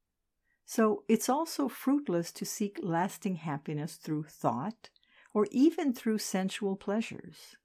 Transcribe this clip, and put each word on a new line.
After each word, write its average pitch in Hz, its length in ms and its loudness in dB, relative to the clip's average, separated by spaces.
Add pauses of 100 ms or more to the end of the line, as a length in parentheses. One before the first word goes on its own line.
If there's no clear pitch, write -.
(680)
So 214 400 2
it's 220 220 4
also 294 380 0
fruitless 226 680 0
to - 120 -8
seek 202 380 -6
lasting 175 540 -2
happiness 151 580 -6
through 156 300 -4
thought 147 640 -4 (420)
or 214 160 4
even 294 440 4
through 220 260 0
sensual 190 560 -2
pleasures. - 880 -6